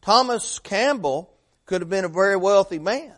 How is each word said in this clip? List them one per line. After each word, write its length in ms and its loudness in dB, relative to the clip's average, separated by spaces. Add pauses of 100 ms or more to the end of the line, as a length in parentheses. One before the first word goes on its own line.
Thomas 580 2
Campbell 720 -2 (340)
could 160 -2
have 80 -10
been 160 -2
a 40 -4
very 260 2
wealthy 440 2
man. 380 -4